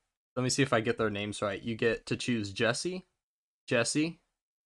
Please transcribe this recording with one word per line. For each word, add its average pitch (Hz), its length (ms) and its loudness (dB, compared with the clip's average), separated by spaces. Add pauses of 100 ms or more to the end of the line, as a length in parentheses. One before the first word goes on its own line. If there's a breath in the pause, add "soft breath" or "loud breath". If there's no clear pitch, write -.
(360)
let 127 80 -2
me 127 60 0
see 139 140 2
if 131 100 2
I 113 80 4
get 110 160 0
their 110 140 2
names 101 320 -4
right. 98 180 -2
You 113 140 -4
get 113 320 0
to 117 100 -2
choose 110 340 -2
Jesse, 131 540 -2 (600)
Jesse, 151 520 0 (460)